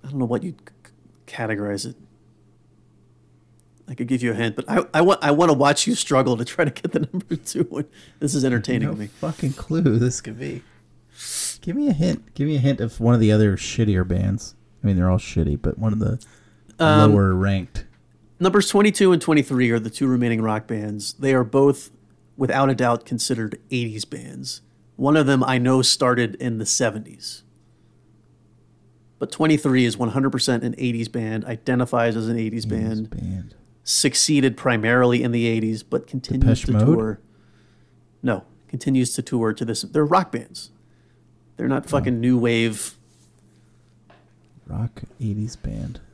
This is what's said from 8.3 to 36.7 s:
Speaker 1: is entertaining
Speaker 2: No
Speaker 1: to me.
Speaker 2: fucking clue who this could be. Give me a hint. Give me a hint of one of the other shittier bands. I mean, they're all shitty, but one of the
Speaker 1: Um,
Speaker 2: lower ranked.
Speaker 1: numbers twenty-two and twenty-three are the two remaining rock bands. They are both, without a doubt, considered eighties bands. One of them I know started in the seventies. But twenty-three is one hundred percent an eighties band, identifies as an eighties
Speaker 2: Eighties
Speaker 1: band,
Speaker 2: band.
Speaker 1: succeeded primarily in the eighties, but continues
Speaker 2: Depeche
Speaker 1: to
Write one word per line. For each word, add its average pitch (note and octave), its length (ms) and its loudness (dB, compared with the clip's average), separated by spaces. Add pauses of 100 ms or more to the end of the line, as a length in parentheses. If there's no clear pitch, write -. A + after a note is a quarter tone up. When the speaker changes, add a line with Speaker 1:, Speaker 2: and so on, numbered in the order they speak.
Speaker 1:
is C3+ 100 2
entertaining B2+ 420 0
Speaker 2:
No - 60 -4
Speaker 1:
to G#2 80 -8
me. G#2 60 -10
Speaker 2:
fucking D#3 460 -6
clue - 280 -4
who A#2 180 4
this B2 220 -2
could A2+ 180 -14
be. C3+ 240 -10 (960)
Give E3+ 160 -8
me D4 140 0
a G3+ 40 2
hint. D#3+ 420 -2
Give C#3+ 120 -2
me D#3 80 0
a C#3 40 0
hint C3+ 200 2
of A2+ 220 -4
one A#2+ 120 6
of A#2 60 6
the G#2+ 140 6
other G#2 240 4
shittier F#2+ 500 0
bands. F#2+ 480 -2 (260)
I G#2 60 0
mean, G2 80 4
they're F2+ 140 2
all F#2 80 4
shitty, D2 440 -2
but - 160 -4
one A2 140 0
of - 80 -2
the - 240 -2 (560)
Speaker 1:
Um, D3+ 320 8
Speaker 2:
lower G2 220 4
ranked. F#2+ 520 -2 (540)
Speaker 1:
numbers - 300 4
twenty-two G3+ 420 4
and E3+ 100 4
twenty-three C3 500 2
are A#2 80 2
the A2+ 100 -6
two C#3 180 -2
remaining A#2+ 340 2
rock G#2+ 260 -2
bands. G#2 520 -6
They C3+ 140 2
are B2+ 100 4
both, C#3 480 2 (460)
without C3+ 320 2
a C3 60 2
doubt, A#2+ 300 0
considered A2 540 -6 (120)
eighties A2+ 340 -6
bands. C3 560 -14 (360)
One C#3 180 2
of D3 120 4
them C3 160 2
I B2+ 160 0
know B2+ 240 2
started A#2+ 520 0
in A#2 220 -4
the G#2+ 80 -6
seventies. - 760 -6 (1800)
But - 120 -8
twenty-three C#3+ 540 2
is G#2+ 100 -2
one A#2 140 -2
hundred C3+ 220 0
percent A#2+ 320 -2
an B2 160 -4
eighties A#2 280 -4
band, A2 380 -6
identifies A#2+ 720 -2
as A2+ 100 -4
an A#2 100 -2
eighties A2 280 -4
Speaker 2:
Eighties - 0 -
Speaker 1:
band, A2 460 -4
Speaker 2:
band. - 440 -10 (280)
Speaker 1:
succeeded C3+ 760 0
primarily A#2+ 640 2
in B2 100 -2
the A#2 140 0
eighties, A2+ 380 -2
but - 240 -6
continues B2+ 540 0
Speaker 2:
Depeche - 40 -8
Speaker 1:
to C3 60 -2